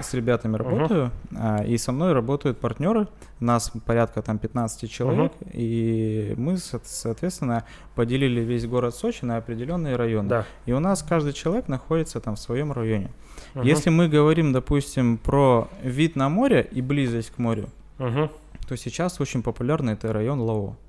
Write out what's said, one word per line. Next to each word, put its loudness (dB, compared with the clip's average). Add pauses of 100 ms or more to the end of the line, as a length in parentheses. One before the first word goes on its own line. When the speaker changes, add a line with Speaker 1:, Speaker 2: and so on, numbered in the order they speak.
Speaker 1:
с -8
ребятами 0
Speaker 2:
Мгм. -2
Speaker 1:
работаю, 2 (260)
а, 0
и 0
со -2
мной 2
работают 0
партнеры, 0 (320)
нас 2 (140)
порядка 2
там -2
пятнадцати -4
человек, 0
Speaker 2:
Мгм. -14
Speaker 1:
и 0
мы, -2
со-, -8
соответственно, -4 (320)
поделили 2
весь -2
город 0
Сочи -4
на -2
определенные -4
районы. 0
Speaker 2:
Да. 0 (200)
Speaker 1:
И 0
у 2
нас 0
каждый 0
человек -2
находится -2
там -6
в -10
своем -4
районе. 0 (440)
Speaker 2:
Мгм. -2
Speaker 1:
Если 6
мы 6
говорим, 6
допустим, 2
про 4 (160)
вид 0
на 2
море 4
и 0
близость 0
к -12
морю, -2 (300)
Speaker 2:
Мгм. 0 (380)
Speaker 1:
то -6
сейчас -4
очень -2
популярный 0
это -4
район 0
Лао. -2 (140)